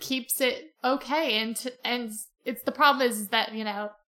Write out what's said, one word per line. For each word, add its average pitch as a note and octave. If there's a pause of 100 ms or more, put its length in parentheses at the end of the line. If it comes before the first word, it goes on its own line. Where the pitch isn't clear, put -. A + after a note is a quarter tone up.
keeps -
it B3+ (180)
okay. C4+
And, A3+
t-, B3+ (140)
and A#3+ (340)
it's, -
the C4
problem C4+
is, G#3+
is G3+
that, A3
you A3
know, G#3 (240)